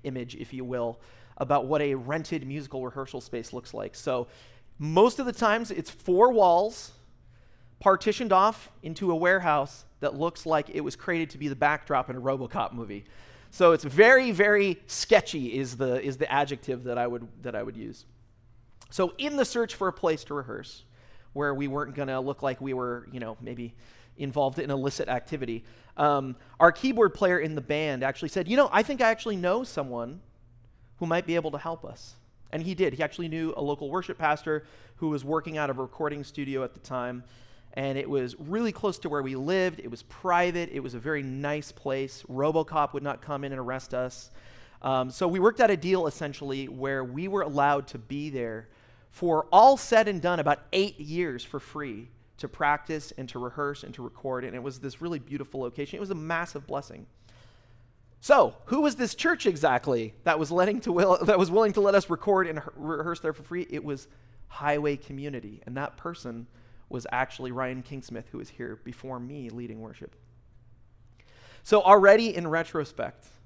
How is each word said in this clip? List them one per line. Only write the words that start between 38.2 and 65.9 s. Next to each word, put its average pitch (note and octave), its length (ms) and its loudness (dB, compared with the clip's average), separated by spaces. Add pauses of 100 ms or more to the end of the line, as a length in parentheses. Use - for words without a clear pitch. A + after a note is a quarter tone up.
really G3+ 320 -2
close G3 300 -4
to E3+ 80 -8
where D3 120 -2
we C3+ 140 -6
lived. E3+ 460 0
It A#2 100 -12
was A#2 140 -14
private. F3 680 0
It C#3 80 -6
was B2+ 140 -10
a A#2+ 40 -10
very C#3+ 260 -4
nice C#3+ 480 -6
place. C3+ 580 -6
RoboCop D3+ 640 0
would C#3+ 80 -6
not C#3+ 180 -6
come C#3+ 220 -8
in C#3 100 -8
and C3 80 -8
arrest B2+ 320 -6
us. B2+ 380 -6 (500)
Um, C3 300 0
so F3+ 160 -2
we F3+ 140 0
worked A3+ 200 6
out A3 100 8
a F#3+ 60 4
deal, F3 300 2
essentially, C#3 600 -6
where C3+ 360 -4
we C#3 220 -8
were G3 160 -2
allowed C#3+ 460 2
to C3+ 100 -14
be C#3+ 320 -8
there A2+ 380 -6 (420)
for D#3+ 400 0
all B3+ 260 10
said A3 300 4
and F#3 160 -2
done F3 160 2
about C#3+ 220 2 (120)
eight F#3+ 280 0
years D3+ 440 -4
for - 140 -10
free B2 500 -10 (300)
to D3 80 -10
practice D3 720 -2
and C3 120 -10
to D#3+ 100 -10
rehearse C#3+ 420 -6
and - 120 -14
to C3 80 -14
record, B2+ 420 -8
and G#2+ 100 -10
it B2 80 -10
was C3 160 -10
this C3+ 240 -12
really E3+ 160 -6
beautiful C3+ 420 -10
location. C3 360 -8
It - 40 -10
was G3 100 -8
a G3 40 -4
massive D#3+ 520 -6
blessing. - 400 -10 (1120)
So, C4+ 360 6 (100)
who C4+ 140 0
was C#4+ 160 2
this A#3 180 -4
church E4 320 0
exactly C3 680 2 (100)
that D#3+ 140 2
was D#3 120 -2
letting F#3+ 300 2
to G#3+ 120 -4
will, F3+ 320 6
that G3 140 6
was F3 120 2
willing G#3 240 4
to G#3+ 60 2
let G3 140 6
us F#3+ 160 4
record F#3 380 2
and D#3 100 -6 (160)
re-, D3+ 220 -6
rehearse E3 240 -6
there D#3 120 -2
for D3+ 100 -12
free? F3 280 -8
It C#3+ 140 -8
was C#3 240 -8 (400)
Highway D3 480 -2
Community, C3+ 720 -12
and B2 100 -10
that C#3+ 200 -6